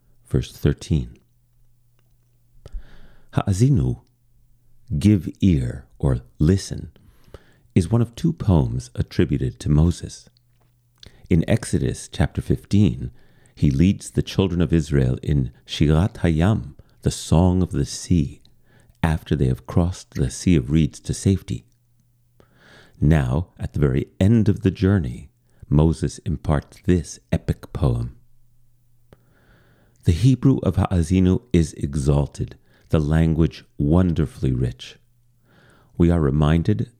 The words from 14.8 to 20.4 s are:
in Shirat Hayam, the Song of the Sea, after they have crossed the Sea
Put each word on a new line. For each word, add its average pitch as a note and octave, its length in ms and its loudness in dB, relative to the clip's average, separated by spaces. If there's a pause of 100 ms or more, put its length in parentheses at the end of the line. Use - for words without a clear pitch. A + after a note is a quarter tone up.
in C#2 300 -2 (120)
Shirat D#2 500 0
Hayam, E2 600 0 (280)
the - 100 -2
Song F2+ 500 2
of E2 80 -2
the C#2 140 -2
Sea, - 580 -2 (600)
after D#2+ 320 -2
they C2 100 0
have B1+ 220 -4
crossed - 460 -4
the B1+ 160 -2
Sea - 260 0